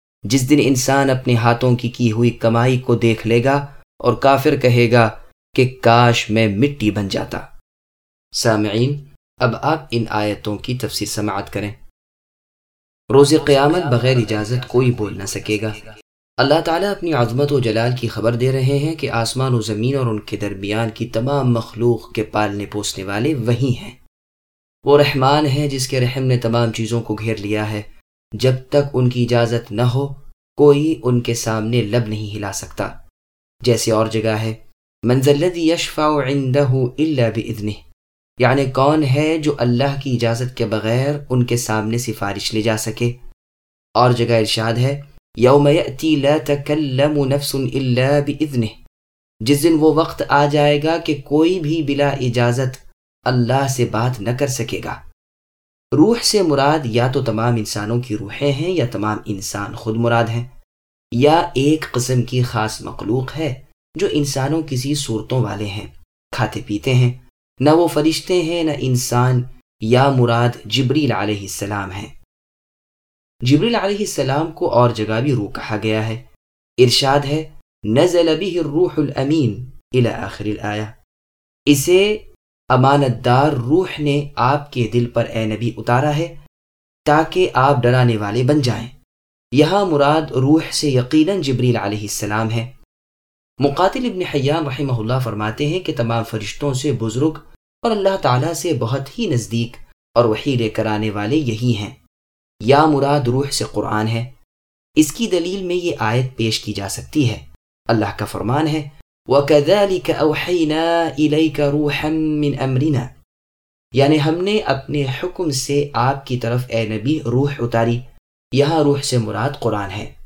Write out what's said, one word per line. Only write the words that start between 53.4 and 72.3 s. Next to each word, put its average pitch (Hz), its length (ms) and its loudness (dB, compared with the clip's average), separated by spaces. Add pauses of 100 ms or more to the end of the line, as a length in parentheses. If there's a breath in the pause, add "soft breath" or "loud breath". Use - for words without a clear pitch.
سے 123 180 0
بات 117 360 -2
نہ 104 80 -4 (100)
کر 143 80 0
سکے - 360 -6
گا۔ - 120 -8 (1000)
روح 202 260 6
سے 208 200 2
مراد 147 420 2
یا 117 240 0
تو 131 160 -2
تمام 117 320 0
انسانوں 110 460 -4
کی 113 160 -6
روحیں 104 340 -2
ہیں 160 200 -2
یا 160 200 0
تمام 104 340 -2
انسان 104 500 -8
خود 110 200 -6
مراد 117 280 2
ہیں، 117 240 -4 (640)
یا 147 440 4
ایک 147 360 0
قسم 127 300 0
کی 123 200 -2
خاص 110 400 -4
مخلوق 131 560 -4
ہے 143 260 -6 (320)
جو 185 160 -2
انسانوں 143 560 0
کسی 139 280 -2
صورتوں 117 440 -4
والے 104 260 -2
ہیں، 104 220 -8 (440)
کھاتے 107 340 -4
پیتے 104 280 -2
ہیں۔ 123 200 4 (460)
نہ 139 100 4
وہ 170 180 6
فرشتے 160 540 0
ہیں 165 220 -2
نہ 156 140 0
انسان، 123 640 0 (380)
یا 123 280 4
مراد 120 400 4 (160)
جبریل 131 460 0
علیہ 104 280 -2
السلام 98 520 -8
ہیں۔ 101 160 -10 (1300)